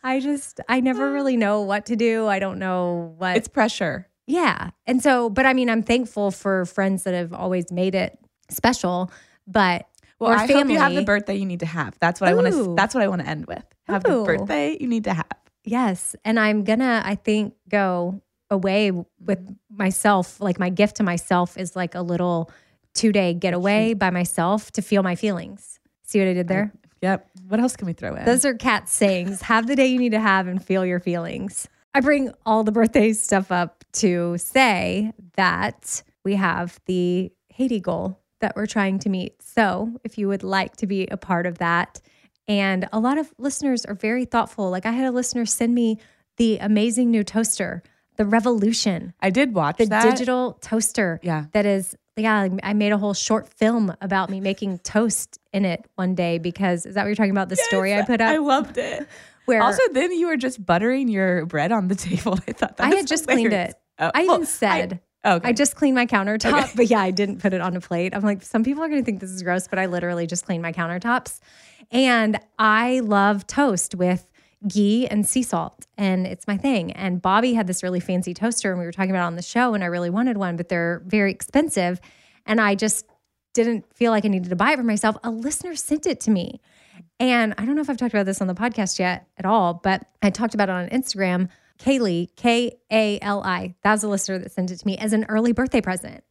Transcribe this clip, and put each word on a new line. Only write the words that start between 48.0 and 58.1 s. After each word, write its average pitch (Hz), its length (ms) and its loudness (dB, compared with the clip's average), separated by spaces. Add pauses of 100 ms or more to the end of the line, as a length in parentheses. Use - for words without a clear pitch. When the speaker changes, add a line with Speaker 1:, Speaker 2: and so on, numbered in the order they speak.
Speaker 1:
the 214 80 2
Revolution. 214 960 0
Speaker 2:
I 190 80 2
did 240 240 2
watch 151 240 0
Speaker 1:
The 226 80 4
Speaker 2:
that. 214 240 4
Speaker 1:
digital 254 520 0
toaster. 202 600 -2
Speaker 2:
Yeah. 156 300 -4
Speaker 1:
That 208 160 2
is, 196 280 -2 (220)
yeah, 214 300 2 (160)
I 202 100 -2
made 208 180 2
a 208 60 2
whole 202 160 0
short 220 340 -2
film 220 540 0
about 190 280 -2
me 190 120 -6
making 196 380 -4
toast - 600 -2 (140)
in 202 100 0
it 175 220 -2 (100)
one 185 200 0
day 170 240 0
because, 175 460 -2
is 190 100 -12
that 202 80 0
what 202 60 -2
you're 208 60 0
talking 208 160 2
about? 190 180 0
The 185 60 -2
Speaker 2:
Yes, 453 120 0
Speaker 1:
story 190 260 0
I 202 80 2
put 233 180 0